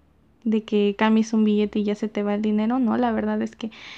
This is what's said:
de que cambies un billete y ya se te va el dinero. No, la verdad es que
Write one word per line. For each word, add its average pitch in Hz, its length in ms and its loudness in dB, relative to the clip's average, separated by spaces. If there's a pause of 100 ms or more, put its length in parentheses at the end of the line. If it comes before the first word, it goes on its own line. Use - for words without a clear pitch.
(440)
de 220 200 0
que 202 340 2
cambies 220 360 2
un 220 100 2
billete 208 360 2
y 202 40 0
ya 208 120 -2
se 214 140 -4
te 208 140 -4
va 208 120 -2
el 208 60 -4
dinero. 214 380 0
No, 226 180 0
la 240 140 0
verdad 214 300 -2
es 226 140 -6
que 226 160 -10 (260)